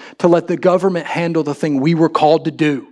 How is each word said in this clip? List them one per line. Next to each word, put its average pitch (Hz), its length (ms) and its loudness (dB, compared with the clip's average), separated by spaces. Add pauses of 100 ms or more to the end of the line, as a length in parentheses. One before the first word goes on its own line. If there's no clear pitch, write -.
(180)
to 180 100 2
let 170 200 2
the 175 100 -2
government 180 480 0
handle 165 380 -2
the 143 100 -4
thing 147 260 -2
we 156 140 2
were 160 160 2
called 151 360 2
to 165 60 -4
do. 143 400 -2